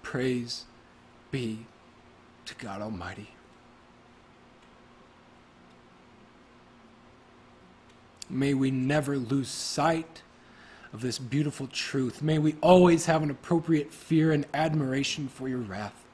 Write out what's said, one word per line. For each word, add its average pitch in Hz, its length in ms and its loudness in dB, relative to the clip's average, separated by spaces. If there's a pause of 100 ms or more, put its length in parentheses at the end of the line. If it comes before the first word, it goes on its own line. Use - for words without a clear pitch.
Praise 123 600 -4 (640)
be 113 340 -6 (800)
to - 100 -16
God 101 260 -12
Almighty. 101 480 -10 (4000)
May 139 240 0
we 135 180 2
never 139 460 0
lose 127 300 0
sight - 760 -2 (720)
of 113 100 -12
this 123 160 -4
beautiful 135 500 -4
truth. - 540 -4
May 156 180 2
we 151 220 2
always 175 440 8
have 160 180 2
an 151 60 0
appropriate 156 640 0
fear 160 380 2
and 147 220 2
admiration 143 760 -2
for 131 180 -10
your 127 120 -4
wrath. 101 440 -10 (100)